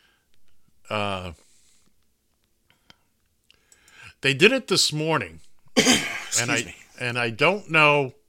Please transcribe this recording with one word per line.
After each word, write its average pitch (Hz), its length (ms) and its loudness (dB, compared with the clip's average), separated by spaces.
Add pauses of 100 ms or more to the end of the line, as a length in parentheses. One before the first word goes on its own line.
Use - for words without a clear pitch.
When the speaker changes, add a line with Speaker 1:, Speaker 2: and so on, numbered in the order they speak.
(880)
Speaker 1:
uh, 98 440 -6 (3000)
they 139 100 2
did 151 200 4
it 262 160 -4
this - 260 0
morning. 147 460 -4 (180)
Speaker 2:
<coughs> - 180 -6
Excuse - 640 0
Speaker 1:
and 120 100 -2
I, 120 120 0
Speaker 2:
me. 87 120 -12 (240)
Speaker 1:
and 123 200 -6
I 120 100 0
don't 156 420 0
know 147 440 4 (140)